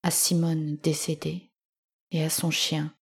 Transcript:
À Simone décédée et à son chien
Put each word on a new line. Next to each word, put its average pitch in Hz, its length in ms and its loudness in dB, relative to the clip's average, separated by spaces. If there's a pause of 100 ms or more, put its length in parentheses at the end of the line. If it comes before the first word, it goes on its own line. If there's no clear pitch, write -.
À 175 80 4
Simone 160 640 2
décédée 156 760 -4 (580)
et 160 140 0
à 160 60 0
son 165 200 0
chien 151 540 -2